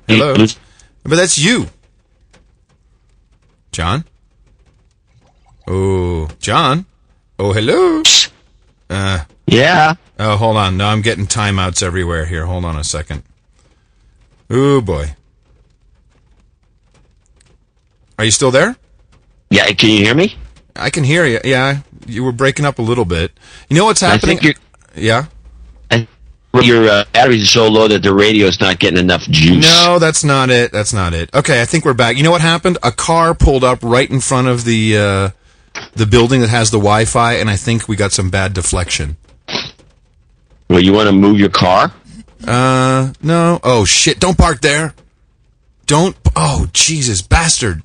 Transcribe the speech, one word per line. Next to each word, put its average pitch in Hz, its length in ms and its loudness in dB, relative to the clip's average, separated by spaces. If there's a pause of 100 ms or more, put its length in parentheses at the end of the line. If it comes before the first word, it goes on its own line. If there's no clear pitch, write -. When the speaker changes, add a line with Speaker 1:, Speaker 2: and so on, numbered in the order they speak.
Speaker 1:
Hello? 131 260 2
Speaker 2:
Hello? 110 120 4 (560)
Speaker 1:
But 151 140 -2
that's 180 220 0
you. 175 280 0 (2000)
John? 92 340 -6 (1600)
Oh, 90 600 -2 (120)
John? 147 460 -2 (520)
Oh, 98 140 -2
hello? 156 500 0 (840)
Uh, 95 360 -4 (220)
Speaker 2:
Yeah. 156 480 4 (240)
Speaker 1:
oh, 104 180 -2
hold 110 200 0
on. 95 200 -2
No, 101 100 -2
I'm 107 160 -2
getting 101 240 -4
timeouts 98 560 -4
everywhere 87 440 -4
here. 82 200 -6
Hold 90 180 -6
on 82 120 -6
a 73 80 -8
second. 76 400 -10 (1200)
Oh, 135 320 2
boy. 76 360 -6 (3000)
Are 107 60 -2
you 113 60 2
still 135 200 0
there? 170 260 2 (720)
Speaker 2:
Yeah, 98 220 2
can 107 180 2
you 107 80 4
hear 107 160 2
me? 180 220 0 (400)
Speaker 1:
I - 140 -6
can 151 140 -4
hear 165 220 2
you. 117 180 -2
Yeah, 135 340 -2 (280)
you 120 180 -8
were 127 80 -2
breaking 135 320 -4
up 139 140 -4
a 120 40 -6
little 117 220 -2
bit. 85 280 -4 (360)
You 139 80 0
know 190 100 2
what's 208 160 0
Speaker 2:
I 180 80 0
Speaker 1:
happening? 202 280 0
Speaker 2:
think - 40 -4 (540)
you're 78 80 -10
Speaker 1:
Yeah? 113 220 0 (640)
Speaker 2:
I, 117 160 -2 (560)
your, 117 260 4
uh, 101 240 2
batteries 131 320 2
are - 20 0
so 113 220 2
low 110 200 4
that 101 140 2
the 98 120 2
radio's 104 460 2
not 95 180 0
getting 90 200 0
enough 90 300 2
juice. 87 360 4
Speaker 1:
No, 175 340 2
that's 160 240 0
not 135 280 0
it. 120 220 2
That's 104 200 -4
not 90 220 -2
it. 82 200 -8
Okay, 135 260 0
I 117 40 0
think 160 200 -4
we're 135 100 0
back. 117 220 0
You 139 60 0
know 160 80 4
what 175 100 2
happened? 165 420 -2
A 120 100 -2
car 165 420 0
pulled 135 300 2
up 127 180 0
right 120 260 0
in 131 120 -2
front 127 280 -2
of 120 160 -2
the, 110 320 0
uh, 98 340 0 (640)
the 110 120 -2
building 120 360 2
that 110 80 0
has 113 200 0
the 117 80 0
Wi-Fi, 110 560 0
and 110 160 -2
I 101 60 -2
think 113 320 -4
we 107 80 -4
got 101 160 -2
some 92 180 -2
bad 95 240 -2
deflection. 85 600 -6 (1500)
Speaker 2:
Well, 90 120 4
you 95 120 4
wanna 104 200 4
move 101 280 4
your 98 100 4
car? 95 420 2 (540)
Speaker 1:
Uh, 131 640 0 (100)
no. 170 420 0
Oh, 117 200 2
shit! - 360 0
Don't 180 180 0
park 170 220 2
there. 151 340 -2 (920)
Don't. 160 300 0 (200)
Oh, 131 360 -2
Jesus, 127 500 -2
bastard. 131 640 -2